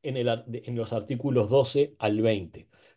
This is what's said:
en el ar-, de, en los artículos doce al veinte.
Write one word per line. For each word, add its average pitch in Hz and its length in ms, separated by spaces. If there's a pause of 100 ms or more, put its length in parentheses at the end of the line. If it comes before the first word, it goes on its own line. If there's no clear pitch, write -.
en 135 140
el 120 120
ar-, 117 180
de, 117 200
en 123 100
los 113 160
artículos 120 580
doce 139 480
al 107 240
veinte. 101 460 (280)